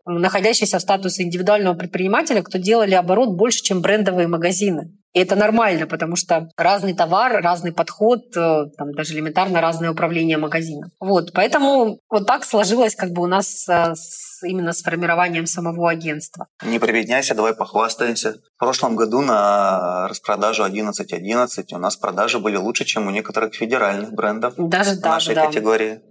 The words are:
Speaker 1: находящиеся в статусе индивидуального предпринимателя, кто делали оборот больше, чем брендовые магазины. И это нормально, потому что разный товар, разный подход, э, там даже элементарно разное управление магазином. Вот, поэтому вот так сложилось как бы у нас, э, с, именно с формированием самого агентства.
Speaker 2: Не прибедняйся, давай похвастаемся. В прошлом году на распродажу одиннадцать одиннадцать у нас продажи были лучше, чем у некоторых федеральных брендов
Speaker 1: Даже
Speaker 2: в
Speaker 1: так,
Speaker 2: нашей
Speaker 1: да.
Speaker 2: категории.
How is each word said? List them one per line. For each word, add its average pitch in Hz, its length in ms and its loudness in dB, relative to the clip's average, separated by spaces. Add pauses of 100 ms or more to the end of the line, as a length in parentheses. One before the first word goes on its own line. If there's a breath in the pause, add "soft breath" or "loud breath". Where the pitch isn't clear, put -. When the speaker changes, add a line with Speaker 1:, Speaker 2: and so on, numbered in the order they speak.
Speaker 1:
находящиеся 190 720 0
в 175 40 -2
статусе 190 400 0
индивидуального 180 520 2
предпринимателя, 190 680 0
кто - 160 -6
делали 202 360 2
оборот 185 360 4
больше, 214 320 0
чем 185 180 -2
брендовые 185 480 2
магазины. 175 640 0 (240)
И 180 60 4
это 185 160 2
нормально, 208 500 2
потому 165 300 -6
что 165 400 -2
разный 190 360 2
товар, 190 480 2
разный 170 320 0
подход, 214 640 0
э, 160 280 2 (120)
там 147 200 -8
даже 156 180 -6
элементарно 170 460 0
разное 165 320 0
управление 160 460 0
магазином. 156 600 -4
Вот, 185 340 0
поэтому 254 680 2 (100)
вот 202 160 0
так 269 180 2
сложилось 214 520 2
как 180 160 -4
бы 175 100 -2
у 175 60 0
нас, 190 400 0
э, 170 260 2
с, - 500 -8
именно 180 280 -2
с - 100 -2
формированием 170 640 0
самого 170 420 -2
агентства. 165 600 -4 (160)
Speaker 2:
Не 113 160 -2
прибедняйся, 113 560 0
давай 110 180 2
похвастаемся. 110 760 -2 (240)
В - 20 -20
прошлом 123 380 0
году 113 240 2
на 98 880 2
распродажу 104 560 -2
одиннадцать 101 480 -4
одиннадцать 98 600 -2
у 87 60 -8
нас 90 180 -2
продажи 107 440 -2
были 104 160 -2
лучше, 98 280 -2
чем 107 220 -4
у 95 40 -4
некоторых 107 440 -4
федеральных 110 580 -2
брендов 110 440 -2
Speaker 1:
Даже 185 380 0
Speaker 2:
в 175 60 -8
Speaker 1:
так, 165 120 0
Speaker 2:
нашей - 240 0
Speaker 1:
да. 156 100 4
Speaker 2:
категории. 110 540 0 (100)